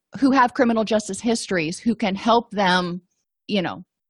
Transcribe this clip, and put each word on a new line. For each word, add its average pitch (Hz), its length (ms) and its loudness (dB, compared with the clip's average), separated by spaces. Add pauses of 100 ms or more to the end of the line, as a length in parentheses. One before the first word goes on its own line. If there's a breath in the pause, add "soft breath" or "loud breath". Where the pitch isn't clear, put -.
(200)
who 262 120 4
have 247 200 2
criminal 233 320 2
justice 208 360 -2
histories, 185 580 -2
who 233 160 0
can 196 200 -2
help 226 360 0
them, 185 500 0 (460)
you 202 160 -2
know, 151 220 -8 (260)